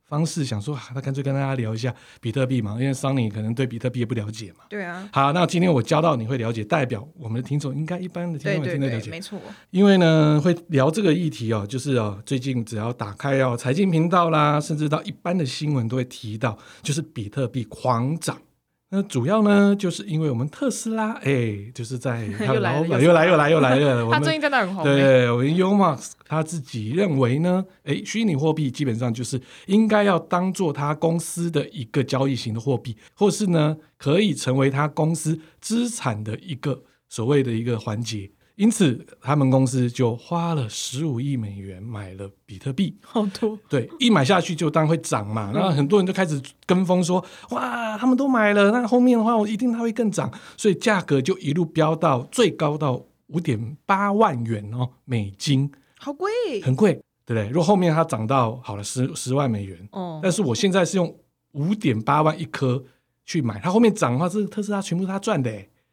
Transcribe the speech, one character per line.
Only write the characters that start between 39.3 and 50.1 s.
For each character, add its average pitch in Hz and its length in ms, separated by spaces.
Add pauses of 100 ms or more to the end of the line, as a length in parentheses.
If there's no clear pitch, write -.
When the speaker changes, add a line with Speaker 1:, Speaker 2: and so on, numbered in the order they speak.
Speaker 1:
们 135 120
公 131 160
司 123 240
就 120 280
花 170 360
了 131 140
十 131 380
五 131 160
亿 139 160
美 101 220
元 95 220
买 101 340
了 95 140 (160)
比 95 140
特 135 140
币。 165 280
Speaker 2:
好 214 260
多。 214 300 (120)
Speaker 1:
对， 127 200 (120)
一 233 80
买 147 160
下 127 160
去 180 120
就 151 160
当 156 160
会 160 120
涨 120 280
嘛， 107 280
Speaker 2:
嗯。 - 0
Speaker 1:
那 185 180
很 143 160
多 208 100
人 185 80
就 185 60
开 185 140
始 151 160 (240)
跟 185 200
风 180 160
说 180 220 (280)
，“哇， 240 460
他 226 80
们 254 120
都 277 100
买 220 260
了， 202 180
那 247 140
后 247 140
面 247 180
的 214 60
话 226 140
我 208 100
一 220 80
定 240 160
它 226 80
会 233 140
更 226 180